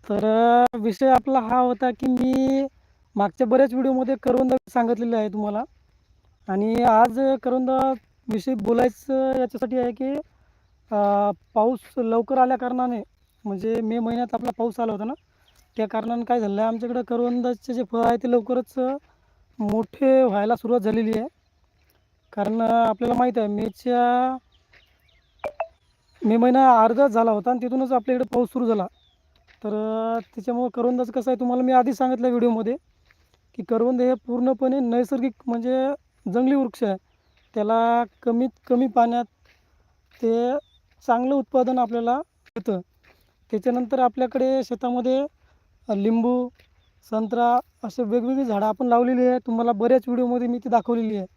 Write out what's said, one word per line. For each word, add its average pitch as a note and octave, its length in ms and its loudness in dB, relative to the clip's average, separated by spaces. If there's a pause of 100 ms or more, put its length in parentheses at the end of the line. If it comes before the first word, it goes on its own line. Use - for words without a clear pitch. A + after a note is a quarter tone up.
तर, G3+ 160 -2
अ, A#3 520 4
विषय A3 300 0
आपला C4 320 4
हा A#3+ 200 0
होता B3 320 0
की B3+ 160 -6
मी C4 580 0 (500)
मागच्या G3+ 320 0
बऱ्याच B3+ 240 4
व्हिडिओमध्ये C4 520 -2
करवंद B3+ 300 2
सांगितलेले A#3 640 -2
आहे G#3+ 140 -2
तुम्हाला. G#3 340 -4 (840)
आणि G#3+ 360 0
आज A#3 360 4 (240)
करवंद B3+ 260 -2 (640)
विषयी A3+ 200 -2
बोलायचं B3 760 0 (100)
याच्यासाठी B3+ 380 -4
आहे B3 140 -2
की, C4 220 -6 (800)
अ, G3+ 400 2 (220)
पाऊस A3+ 260 2 (180)
लवकर A#3 400 0
आल्या B3+ 200 4
कारणाने, B3 460 -4 (420)
म्हणजे G#3+ 360 -4
मे A3+ 180 -2
महिन्यात A#3 340 -4
आपला A#3+ 240 -4
पाऊस A#3 220 -4
आला A3+ 120 -2
होता G#3 120 -6
ना, A#3+ 100 -8 (640)
त्या A3 100 -2
कारणाने A3+ 360 -4
काय A#3+ 160 0
झालं G#3 220 -2
आहे, A3 60 0
आमच्याकडं A#3 340 -4
करवंदाचे A#3+ 720 -4
जे A#3+ 180 -4
फळ A#3 120 0
आहे A#3 140 2
ते A#3+ 140 -2
लवकरच, B3 480 -2
अ, C4 180 -2 (640)
मोठे A3+ 640 2
व्हायला G#3 320 0
सुरुवात A#3 260 -2
झालेली A3 380 -2
आहे. B3 80 -8 (1040)
कारण, G#3+ 280 -2
अ, A3+ 120 0
आपल्याला A#3 460 2
माहीत B3+ 180 2
आहे G#3+ 100 0
मेच्या, A#3+ 920 -2 (1900)
मे A3 120 4
महिना B3+ 440 6
अर्धाच A#3 300 4
झाला A3+ 200 2
होता G#3 200 0
आणि B3+ 100 -2
तिथूनच B3+ 300 -2
आपल्या B3+ 240 0
इकडे B3 200 -4
पाऊस A#3+ 180 2
सुरू B3+ 140 -2
झाला. G#3 200 0 (760)
तर, G#3+ 60 -6
अ, A3 500 -4 (160)
त्याच्यामुळं A#3+ 340 -4
करवंदाचं A#3+ 420 -2
कसं B3+ 200 -2
आहे, A#3 80 -2
तुम्हाला B3 240 0
मी B3+ 80 2
आधी B3+ 220 4
सांगितलं B3+ 340 0
व्हिडिओमध्ये A#3 480 0 (800)
की G#3 80 -10
करवंद A#3+ 380 0
हे B3+ 120 2
पूर्णपणे B3+ 640 -2
नैसर्गिक B3 540 -2 (140)
म्हणजे B3+ 400 -2 (460)
जंगली C4 220 2
वृक्ष C4 280 -2
आहे. G3 140 -2 (560)
त्याला A3+ 500 2 (200)
कमीत A#3+ 260 0 (180)
कमी B3+ 200 2
पाण्यात A#3 380 2 (960)
ते A#3 280 0 (560)
चांगलं B3+ 280 2
उत्पादन B3+ 440 0
आपल्याला A#3 420 -2 (340)
येतं. G3 240 -4 (720)
त्याच्यानंतर B3 480 -2
आपल्याकडे B3+ 640 0
शेतामध्ये, B3 600 -2 (640)
अ, A3 40 -2
लिंबू, A#3 560 0 (600)
संत्रा A#3+ 500 0 (240)
असे A#3+ 200 -6
वेगवेगळी B3 420 0
झाडं G#3+ 200 0
आपण A3 200 -2
लावलेली B3 400 2
आहे. B3 140 2
तुम्हाला A#3 320 -2
बऱ्याच A#3+ 360 2
व्हिडिओमध्ये B3 400 -2
मी A#3+ 100 -2
ती B3+ 120 -8
दाखवलेली A3+ 480 0
आहे. F#3+ 80 -6 (120)